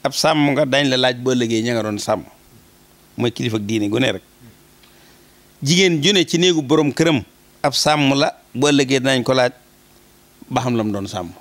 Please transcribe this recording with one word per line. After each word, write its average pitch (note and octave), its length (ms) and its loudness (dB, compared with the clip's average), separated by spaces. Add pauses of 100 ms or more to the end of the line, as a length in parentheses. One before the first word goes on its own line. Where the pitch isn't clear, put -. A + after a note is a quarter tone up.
ab C3+ 100 -4
sàmm D3+ 400 2
nga, D3 100 2
dañ C#3 240 0
la C3 80 0
laaj B2+ 220 0
boo B2+ 160 -2
ëllëgee A2+ 320 0
ña A#2+ 80 -2
nga A2+ 80 -2
doon G#2 160 -4
sàmm, G#2 240 -4 (960)
mooy A#2+ 140 -2
kilifa A#2+ 240 -6
ak G#2 100 -4
diine G#2 240 -2
gu A2+ 80 -2
ne B2 140 0
rek. F#2+ 100 -10 (1400)
Jigéen F3 380 2
ju F3+ 120 2
ne F3+ 120 2
ci - 140 -2
néegu E3+ 240 2
borom D3+ 300 0
këram D#3+ 280 0 (420)
ab C#3 120 -2
sàmm D3 400 0
la, C#3+ 180 0 (220)
boo C#3 160 2
ëllëgee C3+ 300 2
dinañ C3 240 0
ko C3 100 0
laaj B2 180 2 (960)
ba B2+ 140 -2
xam B2 140 -2
la A2 80 0
mu G#2+ 80 -2
doon G2 160 -6
sàmm. F2+ 320 -10